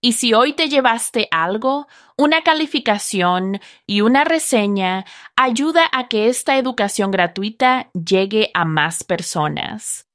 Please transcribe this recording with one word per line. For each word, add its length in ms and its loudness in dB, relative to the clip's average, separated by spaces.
Y 100 2
si 200 0
hoy 220 4
te 140 -2
llevaste 600 0
algo, 560 -2
una 260 2
calificación 1160 0
y 140 0
una 240 4
reseña 800 0
ayuda 560 2
a 160 -4
que 200 2
esta 280 0
educación 540 -2
gratuita 800 0
llegue 640 0
a 100 0
más 400 -2
personas. 1120 -6